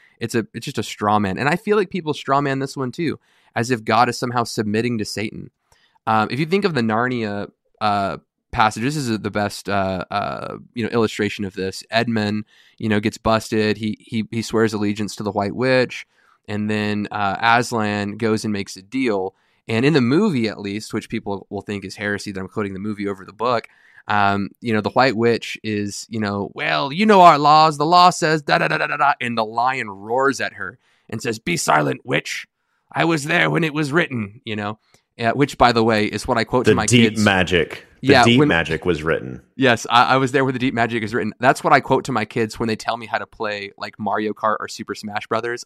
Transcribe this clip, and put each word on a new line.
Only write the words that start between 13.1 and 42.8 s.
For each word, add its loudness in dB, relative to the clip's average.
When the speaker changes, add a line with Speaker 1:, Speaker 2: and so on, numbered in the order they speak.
Speaker 1:
busted. 0
He, -6
he, -6
he -4
swears 2
allegiance -2
to -8
the -4
White -4
Witch. 0
And -4
then, -2
uh, -2
Aslan 0
goes 0
and -4
makes -8
a -18
deal. -4
And 0
in 4
the 4
movie, 2
at -8
least, -8
which -6
people -8
will -8
think -8
is -12
heresy -4
that -10
I'm -10
quoting -6
the -10
movie -6
over -6
the -18
book, -2
um, 2
you -2
know, 2
the -2
White 2
Witch 0
is, -6
you -6
know, -2
"Well, -2
you 0
know 8
our 10
laws. 6
The 0
law 8
says 0
da, 2
da, 0
da, 0
da, -2
da, -6
da," 2
and -6
the 2
lion -2
roars -2
at -6
her -14
and -8
says, -6
"Be -4
silent, 0
witch. -6
I -2
was 0
there 2
when 0
it -2
was -2
written," -2
you -8
know, -6
uh, 0
which, 0
by 6
the 4
way, 4
is -4
what -2
I 0
quote 0
to 6
Speaker 2:
The 4
Speaker 1:
my 0
Speaker 2:
deep 4
Speaker 1:
kids. -2
Speaker 2:
magic. 2
The 6
Speaker 1:
Yeah, 8
Speaker 2:
deep 6
Speaker 1:
when 6
Speaker 2:
magic 0
was 0
written. -4
Speaker 1:
Yes, 2
I, 6
I 6
was 0
there 2
when 0
the -6
deep -2
magic 0
is -4
written. -2
That's 2
what 2
I 6
quote 0
to -6
my -2
kids -4
when -2
they -2
tell -4